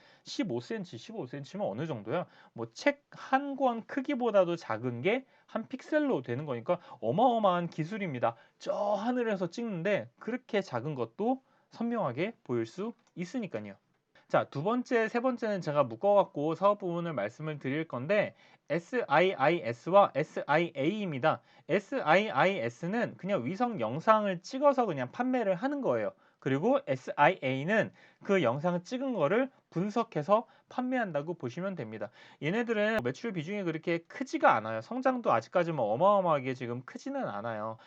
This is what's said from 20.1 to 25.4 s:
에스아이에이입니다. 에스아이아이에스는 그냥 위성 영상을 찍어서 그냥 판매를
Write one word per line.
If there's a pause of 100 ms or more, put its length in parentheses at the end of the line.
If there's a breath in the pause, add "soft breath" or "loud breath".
에스아이에이입니다. (280 soft breath)
에스아이아이에스는
그냥
위성
영상을
찍어서
그냥
판매를